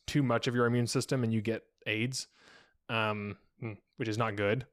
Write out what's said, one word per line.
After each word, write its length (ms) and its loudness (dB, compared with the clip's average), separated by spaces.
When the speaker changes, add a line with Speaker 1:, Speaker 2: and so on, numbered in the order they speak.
Speaker 1:
Too 180 2
much 240 2
of 80 0
your 100 4
immune 220 2
system 360 0
and 100 0
you 80 2
get 220 -2
aids, 420 -2
um, 480 -2
Speaker 2:
Hmm. 140 -8
Speaker 1:
which 120 -4
is 80 -2
not 180 0
good. 380 0